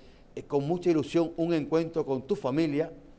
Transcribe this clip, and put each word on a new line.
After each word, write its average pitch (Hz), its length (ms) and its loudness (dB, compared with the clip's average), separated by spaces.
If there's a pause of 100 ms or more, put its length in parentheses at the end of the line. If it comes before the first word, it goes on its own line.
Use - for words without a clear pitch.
(360)
eh, - 80 -10
con 143 220 0
mucha 175 240 0
ilusión 165 460 2
un 170 180 0
encuentro 160 520 0
con 131 160 -2
tu - 120 -2
familia, 156 600 0 (260)